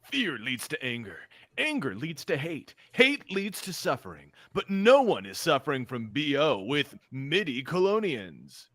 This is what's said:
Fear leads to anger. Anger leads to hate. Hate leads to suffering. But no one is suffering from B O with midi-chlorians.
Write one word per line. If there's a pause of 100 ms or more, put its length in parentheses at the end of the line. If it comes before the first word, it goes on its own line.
Fear
leads
to
anger. (400)
Anger
leads
to
hate. (180)
Hate
leads
to
suffering. (200)
But
no
one
is
suffering
from
B
O
with (120)
midi-chlorians.